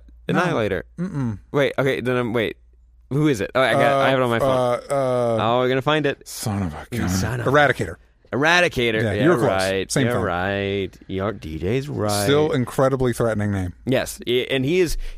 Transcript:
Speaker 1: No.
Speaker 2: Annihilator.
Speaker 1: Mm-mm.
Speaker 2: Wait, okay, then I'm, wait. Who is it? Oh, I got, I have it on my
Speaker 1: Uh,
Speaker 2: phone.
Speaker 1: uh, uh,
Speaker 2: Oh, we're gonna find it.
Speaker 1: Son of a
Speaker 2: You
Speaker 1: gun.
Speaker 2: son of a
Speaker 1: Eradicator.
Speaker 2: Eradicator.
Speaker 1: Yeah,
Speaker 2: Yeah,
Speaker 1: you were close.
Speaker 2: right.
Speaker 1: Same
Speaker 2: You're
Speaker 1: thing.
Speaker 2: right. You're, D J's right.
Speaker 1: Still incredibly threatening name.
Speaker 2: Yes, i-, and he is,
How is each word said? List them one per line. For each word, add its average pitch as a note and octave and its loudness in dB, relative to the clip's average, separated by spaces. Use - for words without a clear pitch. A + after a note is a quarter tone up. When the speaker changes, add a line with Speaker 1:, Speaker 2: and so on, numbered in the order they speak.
Speaker 1:
No. E3 2
Speaker 2:
Annihilator. A#2 0
Speaker 1:
Mm-mm. C#3 -6
Speaker 2:
Wait, C#3 0
okay, B2+ 0
then B2 -2
I'm, A#2+ -2
wait. A2 -2
Who D3+ 2
is B2 2
it? F2+ -4
Oh, B2+ 2
I A#2 4
got, C#3 2
I C3 4
have C3 2
it B2+ 4
on B2 2
my A#2 2
Speaker 1:
Uh, - 2
Speaker 2:
phone. B2+ 0
Speaker 1:
uh, C#3+ 0
uh, B2 0
Speaker 2:
Oh, A#2 2
we're B2+ 2
gonna C3 0
find D3+ 0
it. - -6
Speaker 1:
Son G2+ -4
of D#2 -4
a - -14
Speaker 2:
You - -6
Speaker 1:
gun. F2 -2
Speaker 2:
son A2 -2
of A2+ -4
a B2+ 0
Speaker 1:
Eradicator. B2+ 2
Speaker 2:
Eradicator. C3 2
Speaker 1:
Yeah, G#2 0
Speaker 2:
Yeah, G#2 0
Speaker 1:
you D#3 6
were F3+ 6
close. A#2+ 2
Speaker 2:
right. F#2+ 0
Speaker 1:
Same C3+ 2
Speaker 2:
You're B2 0
Speaker 1:
thing. G2 -2
Speaker 2:
right. G2 -2
You're, F#2+ -4
D D#2+ -10
J's B2+ -2
right. G#2 -2
Speaker 1:
Still D3+ 2
incredibly C3 0
threatening G#2 0
name. F#2 -4
Speaker 2:
Yes, A#2+ -2
i-, B2 0
and C3 -2
he F3 2
is, E3 0